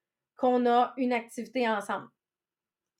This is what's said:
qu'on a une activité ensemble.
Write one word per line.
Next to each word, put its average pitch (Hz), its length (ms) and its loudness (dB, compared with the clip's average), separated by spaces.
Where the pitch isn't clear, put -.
qu'on 247 300 2
a 240 320 4
une 247 140 0
activité 233 560 -4
ensemble. 202 400 -4